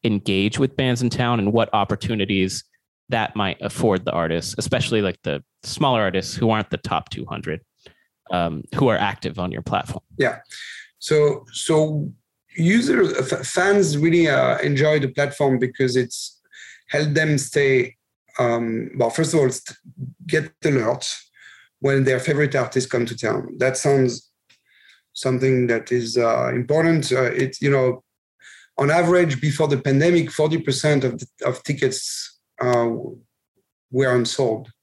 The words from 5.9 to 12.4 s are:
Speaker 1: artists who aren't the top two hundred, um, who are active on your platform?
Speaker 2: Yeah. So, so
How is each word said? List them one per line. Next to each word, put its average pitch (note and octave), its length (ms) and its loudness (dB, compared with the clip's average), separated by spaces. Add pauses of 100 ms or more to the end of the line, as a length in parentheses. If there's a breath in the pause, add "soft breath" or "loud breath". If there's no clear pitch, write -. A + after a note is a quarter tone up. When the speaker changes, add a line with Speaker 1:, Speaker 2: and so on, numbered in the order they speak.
Speaker 1:
artists F#2 340 -2
who A2+ 160 0
aren't G#2+ 200 0
the - 80 -4
top - 320 -6
two - 160 -10
hundred, D2+ 340 -8 (720 soft breath)
um, E2+ 320 -2 (120)
who C3+ 140 2
are G#2+ 100 2
active G2+ 400 -4
on F2+ 140 -4
your G#1 100 -8
platform? - 420 -6 (140)
Speaker 2:
Yeah. - 200 0 (600 loud breath)
So, D3 540 0
so D#3 580 0 (460)